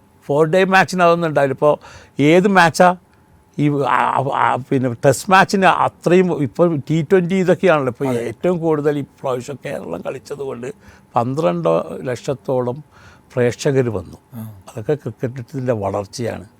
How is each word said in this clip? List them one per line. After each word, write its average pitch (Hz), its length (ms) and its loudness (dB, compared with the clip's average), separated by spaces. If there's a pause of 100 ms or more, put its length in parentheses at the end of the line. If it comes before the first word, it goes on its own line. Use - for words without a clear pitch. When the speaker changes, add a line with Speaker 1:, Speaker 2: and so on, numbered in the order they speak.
(260)
Speaker 1:
ഫോർ 143 180 0 (100)
ഡേ 185 80 2 (140)
മാച്ചിന് 185 320 2
അതൊന്നും 170 240 2
ഉണ്ടാവില്ല. 139 300 0
ഇപ്പോൾ 151 140 4 (580)
ഏത് 185 140 4 (120)
മാച്ചാ 175 320 4 (720)
ഈ, - 20 2 (320)
ആ, - 20 2 (400)
ആ, 123 60 2 (240)
പിന്നെ 131 200 0 (140)
ടെസ്റ്റ് - 300 0
മാച്ചിന് 190 340 4 (160)
അത്രയും, 180 460 2 (160)
ഇപ്പോൾ 170 220 0 (200)
ടി 156 100 0 (120)
ട്വൻ്റി 185 340 2
ഇതൊക്കെയാണല്ലോ 160 500 2
ഇപ്പോൾ 139 160 -6
Speaker 2:
അതെ. 117 200 -2
Speaker 1:
ഏറ്റവും 175 340 -2
കൂടുതൽ 151 400 0
ഇപ്രാവശ്യം 131 640 -8
കേരളം 156 420 -10
കളിച്ചത് 139 420 -12
കൊണ്ട് 120 180 -10 (480)
പന്ത്രണ്ടോ 160 580 0 (360)
ലക്ഷത്തോളം 127 680 -6 (560)
പ്രേക്ഷകർ 127 540 0 (100)
വന്നു. 87 220 -12 (200)
Speaker 2:
ആ. 110 40 -14 (240)
Speaker 1:
അതൊക്കെ 131 360 -6
ക്രിക്കറ്റിൻ്റെ 127 720 -8 (100)
വളർച്ചയാണ് 98 600 -8 (140)